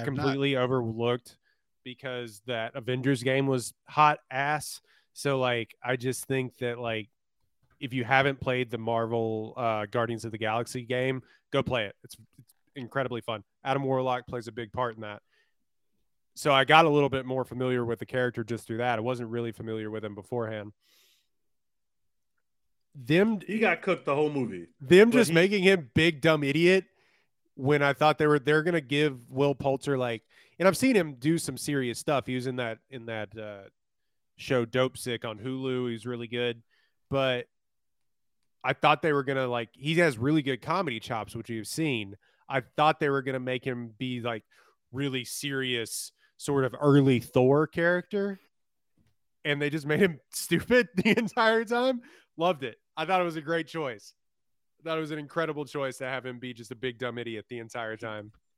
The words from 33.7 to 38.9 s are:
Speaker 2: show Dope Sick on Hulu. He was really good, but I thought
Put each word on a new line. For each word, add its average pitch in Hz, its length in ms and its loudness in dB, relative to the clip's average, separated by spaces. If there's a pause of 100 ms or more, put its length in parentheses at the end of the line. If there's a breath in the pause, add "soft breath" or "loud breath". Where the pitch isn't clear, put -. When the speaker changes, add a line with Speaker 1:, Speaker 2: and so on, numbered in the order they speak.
Speaker 2:
show 127 280 -2
Dope 127 340 -2
Sick 120 260 -8
on 110 140 -10
Hulu. 131 480 -6
He 120 60 -6
was 110 120 -12
really 120 220 -8
good, 120 360 -4 (480)
but 131 360 0 (1200)
I 127 80 0
thought 151 300 4